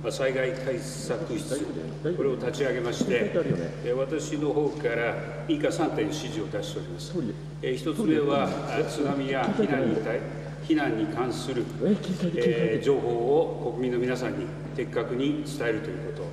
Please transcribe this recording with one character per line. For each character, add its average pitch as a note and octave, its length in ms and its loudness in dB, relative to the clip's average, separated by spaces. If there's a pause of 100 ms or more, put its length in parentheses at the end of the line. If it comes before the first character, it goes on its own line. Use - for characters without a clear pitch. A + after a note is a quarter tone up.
ま A#2 60 -2
あ、 - 20 -2
災 C3 200 2
害 B2+ 220 0
対 B2+ 240 -2
策 - 580 -4
室、 B2+ 240 -2 (560)
こ C#3+ 60 0
れ C3+ 80 4
を B2+ 60 2
立 A#2+ 160 -2
ち D3 120 0
上 B2 120 2
げ B2 40 0
ま A#2 140 -2
し B2+ 100 0
て、 A2+ 280 2 (520)
え A#2+ 80 0
ー、 B2 40 2
私 C#3+ 420 -2
の D3 160 2
方 D3 160 4
か B2 200 -2
ら A#2 260 0 (320)
以 D#3 100 2
下 D3 140 2
三 D#3 200 2
点 A#2+ 140 0
指 F#2+ 80 -2
示 - 300 -4
を - 20 -4
出 G2+ 160 -4
し - 120 -6
て G#2+ 60 -4
お - 40 -6
り - 60 -8
ま - 100 -8
す。 - 140 -8 (500)
え C3 80 0
ー、 B2+ 40 0
一 D3+ 200 -2
つ A3+ 80 0
目 D#3 160 4
は、 C#3 280 4
あ、 - 360 -2
津 - 200 -2
波 C#3 240 0
や C3+ 140 0 (160)
避 G#3 100 4
難 C3 220 4
に A2 60 2
対-、 - 240 0 (480)
避 D#3 80 6
難 C3+ 220 2
に A2 100 0
関 B2 260 -2
す - 180 -4
る、 A#2 140 0 (680)
え A2+ 440 4
ー、 - 60 -2
情 C3+ 140 6
報 A#2+ 100 0
を B2+ 640 2
国 B2 160 0
民 - 20 0
の B2 60 2
皆 B2+ 180 2
さ A#2+ 140 -2
ん G2 80 -2
に - 80 -4 (300)
的 B2 160 -2
確 - 240 0
に D3 280 2
伝 A#2+ 260 -2
え - 20 2
る G#2+ 80 0
と - 100 -6
い F2+ 60 -4
う F#2 180 -6
こ G2 80 -8
と。 - 120 -4